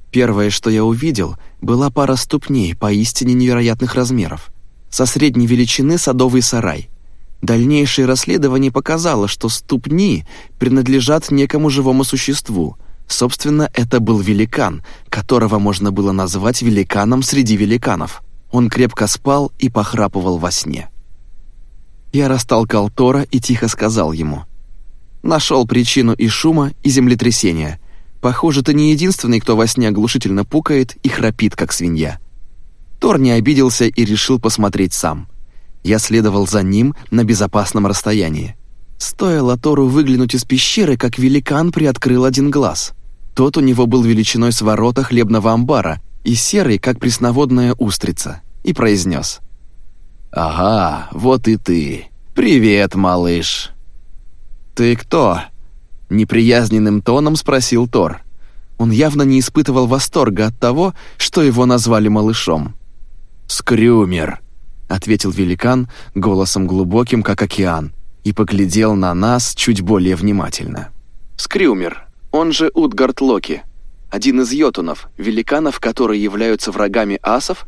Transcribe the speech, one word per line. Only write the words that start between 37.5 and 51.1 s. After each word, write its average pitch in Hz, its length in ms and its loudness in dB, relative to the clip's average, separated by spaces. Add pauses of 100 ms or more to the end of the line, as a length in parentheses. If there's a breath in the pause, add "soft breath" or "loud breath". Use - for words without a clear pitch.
расстоянии. 98 680 -2 (400)
Стоило 147 600 0
Тору 143 300 2
выглянуть 131 480 2
из 120 80 -2
пещеры, 135 540 2
как 120 220 -2
великан 143 520 2
приоткрыл 131 540 2
один 135 260 2
глаз. 123 420 0 (420)
Тот 139 200 2
у 160 60 2
него 127 240 4
был 120 160 4
величиной 113 500 2
с 117 120 -2
ворота 113 400 2
хлебного 113 500 2
амбара 117 480 0 (220)
и 123 100 0
серый, 127 460 0
как 127 200 -2
пресноводная 123 800 2
устрица, - 640 -4 (220)
и 175 100 -2
произнёс: 92 640 0 (920)
«Ага, 82 800 0